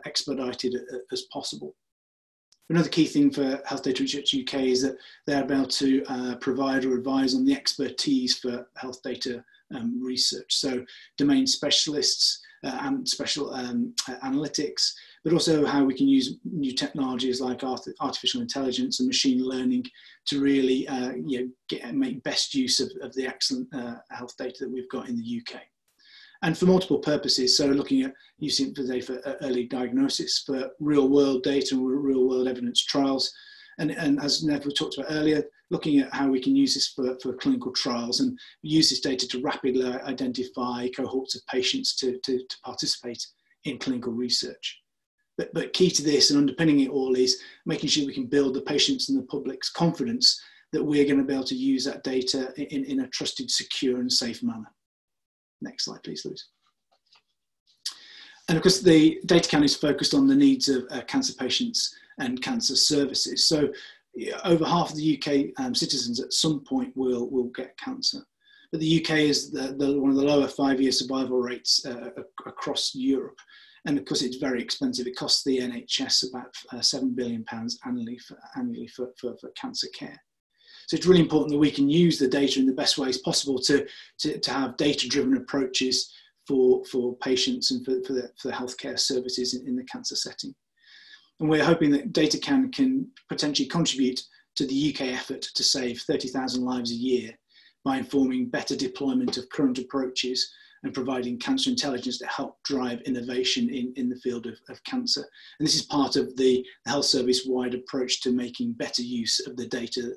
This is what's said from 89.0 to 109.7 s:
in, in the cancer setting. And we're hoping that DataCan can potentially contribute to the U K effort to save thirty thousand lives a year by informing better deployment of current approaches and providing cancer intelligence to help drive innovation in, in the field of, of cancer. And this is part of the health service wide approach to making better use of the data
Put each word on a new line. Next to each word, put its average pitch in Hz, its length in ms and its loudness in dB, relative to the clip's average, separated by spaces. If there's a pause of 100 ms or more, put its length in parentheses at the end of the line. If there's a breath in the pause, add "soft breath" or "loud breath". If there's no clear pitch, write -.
in, 127 120 -8
in 127 80 -4
the 127 100 -4
cancer - 300 -10
setting. - 400 -8 (840 loud breath)
And 156 100 0
we're 151 140 4
hoping 165 260 4
that 143 220 0
DataCan 143 600 2
can 131 360 0 (200)
potentially 147 400 -2
contribute 135 540 0 (320 soft breath)
to - 100 0
the 131 100 -2
U 143 180 2
K 127 200 -4
effort 127 300 -8
to - 200 -4
save 123 400 0
thirty 135 260 -2
thousand 127 360 -2
lives 123 280 -2
a - 20 -4
year 117 380 -2 (520 soft breath)
by 135 140 0
informing 127 500 0
better - 260 -4
deployment 127 640 -2
of - 140 -10
current 127 280 0
approaches 127 720 -2 (320 loud breath)
and 123 120 -8
providing 123 440 -4
cancer 131 300 0
intelligence 123 500 -2
to 123 80 -10
help - 380 -8
drive 123 380 -2
innovation 123 640 0
in, 127 280 -4
in 123 120 -2
the 123 80 -2
field 120 300 -4
of, 113 80 -8 (140)
of - 160 -18
cancer. 247 420 -2 (320 loud breath)
And 151 80 0
this - 80 4
is - 80 0
part 143 340 0
of 127 200 0
the 127 280 4 (220 loud breath)
health 143 200 0
service 127 380 2
wide 127 300 -2
approach 127 480 -4
to 127 80 0
making 123 420 -2
better 117 300 -4
use 120 440 -2
of 127 100 -10
the 120 100 -8
data 120 500 -6